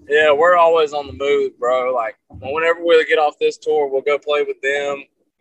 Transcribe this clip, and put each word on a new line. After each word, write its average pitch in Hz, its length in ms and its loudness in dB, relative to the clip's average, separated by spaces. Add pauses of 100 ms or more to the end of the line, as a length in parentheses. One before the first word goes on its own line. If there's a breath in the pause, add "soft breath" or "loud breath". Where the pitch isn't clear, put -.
Yeah, 151 240 4
we're 170 240 4
always 165 360 4
on 143 140 -8
the 135 60 -16
move, 139 440 -2
bro. 127 380 -2
Like, 113 220 -6 (120)
whenever 160 560 -4
we 160 220 4
get 160 140 2
off 147 180 0
this 156 200 -2
tour, 151 280 -2
we'll 135 160 -4
go 143 160 0
play 147 240 -2
with 135 180 -8
them 143 440 -4 (360)